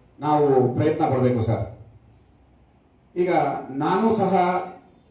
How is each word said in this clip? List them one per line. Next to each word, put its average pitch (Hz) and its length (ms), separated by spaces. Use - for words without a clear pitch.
ನಾವು 139 540
ಪ್ರಯತ್ನ 156 320
ಪಡ್ಬೇಕು 123 380
ಸರ್. - 340
ಈಗ 180 120
ನಾನು 196 460
ಸಹ 190 180